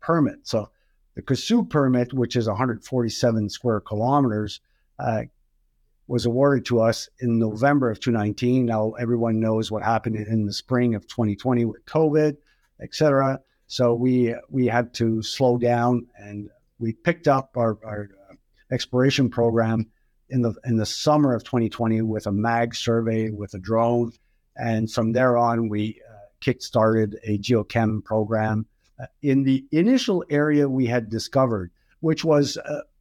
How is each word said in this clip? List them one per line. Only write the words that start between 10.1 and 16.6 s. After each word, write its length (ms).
in 300
the 60
spring 440
of 120
twenty 280
twenty 280
with 220
covid, 500
et 120
cetera. 460
So 260
we, 420
we 160
had 300
to 260
slow 360
down, 500
and 320